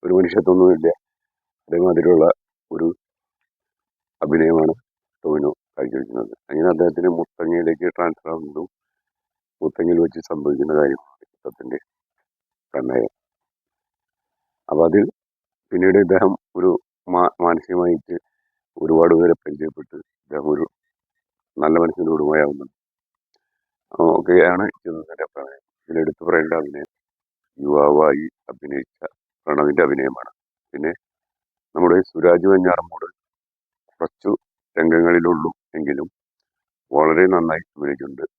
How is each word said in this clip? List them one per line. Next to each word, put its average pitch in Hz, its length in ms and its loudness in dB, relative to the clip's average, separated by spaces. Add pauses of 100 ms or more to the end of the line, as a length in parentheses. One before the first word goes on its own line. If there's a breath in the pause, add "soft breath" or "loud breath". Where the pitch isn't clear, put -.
ഒരു 90 140 -2
മനുഷ്യത്വമൊന്നുമില്ല, 92 720 4 (760)
അതേമാതിരിയുള്ള 85 580 4 (460)
ഒരു 82 160 -4 (1400)
അഭിനയമാണ് 80 480 2 (500)
ടോവിനോ 76 280 -2 (240)
കാഴ്ചവെക്കുന്നത്. 62 580 -8 (160)
അങ്ങനെ 78 240 0
അദ്ദേഹത്തിന് 85 460 0
മുത്തങ്ങയിലേക്ക് 85 760 -4
ട്രാൻസ്ഫർ 82 380 -6
ആവുന്നതും 78 340 -12 (960)
മുത്തങ്ങയിൽ 85 400 0
വെച്ച് 82 260 -4
സംഭവിക്കുന്ന 73 520 -2
കാര്യമാണ് 69 500 -4
ചിത്രത്തിൻ്റെ 64 480 -14 (960)
പ്രമേയം. 64 380 -4 (1600)
അപ്പൊ 78 200 2
അതിൽ 95 180 4 (640)
പിന്നീട് 92 340 4
ഇദ്ദേഹം 95 300 2 (240)
ഒരു 90 120 2 (440)
മാ-, 90 180 2 (120)
മാനസികമായിട്ട് 87 720 -2 (680)
ഒരുപാട് 82 380 4
പേരെ 85 240 4
പരിചയപ്പെട്ട് 76 520 -12 (280)
ഇദ്ദേഹം 73 300 -8
ഒരു 78 120 -6 (960)
നല്ല 78 120 2 (100)
മനസ്സിൻ്റെ 82 320 -4
ഉടമയാവുന്നത് 73 540 -2 (1500)
ഒക്കെയാണ് 87 480 4 (160)
ചിത്രത്തിൻ്റെ 80 500 -12
പ്രമേയം. 69 300 -18 (220)
ഇതിൽ 82 180 -8
എടുത്തു 78 260 -6
പറയേണ്ട 82 320 0
അഭിനയം 71 280 -12 (760)
യുവാവായി 73 600 2 (280)
അഭിനയിച്ച 69 480 -14 (460)
പ്രണവിൻ്റെ 73 400 0
അഭിനയമാണ്. 65 460 -4 (400)
പിന്നെ 76 200 -6 (840)
നമ്മുടെ 87 240 0 (140)
സുരാജ് 87 400 0
വെഞ്ഞാറമ്മൂട് 85 560 -2 (840)
കുറച്ചു - 420 -8 (460)
രംഗങ്ങളിലുള്ളൂ 82 720 2 (280)
എങ്കിലും 71 280 -8 (880)
വളരെ 80 360 4
നന്നായി 82 320 -2 (100)
അഭിനയിച്ചിട്ടുണ്ട്. 69 480 -10 (160)